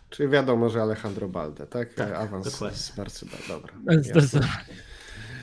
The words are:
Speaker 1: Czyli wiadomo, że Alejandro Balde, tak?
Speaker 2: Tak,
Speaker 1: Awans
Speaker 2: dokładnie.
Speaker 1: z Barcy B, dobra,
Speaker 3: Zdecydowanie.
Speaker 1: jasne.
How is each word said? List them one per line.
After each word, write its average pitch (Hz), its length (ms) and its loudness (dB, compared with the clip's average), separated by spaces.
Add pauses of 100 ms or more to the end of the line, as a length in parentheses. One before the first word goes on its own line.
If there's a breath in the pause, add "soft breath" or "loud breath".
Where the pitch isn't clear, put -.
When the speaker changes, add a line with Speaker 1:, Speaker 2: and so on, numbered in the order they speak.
Speaker 1:
Czyli 143 200 0
wiadomo, 127 400 6
że 113 120 2
Alejandro 107 480 -2
Balde, 76 380 -6
tak? 123 260 -6
Speaker 2:
Tak, 104 200 -4
Speaker 1:
Awans 101 380 -4
Speaker 2:
dokładnie. - 260 -8
Speaker 1:
z - 180 -10
Barcy 98 300 -10
B, 92 60 -16 (160)
dobra, 80 260 -10 (280)
Speaker 3:
Zdecydowanie. 143 460 4
Speaker 1:
jasne. - 0 - (960 loud breath)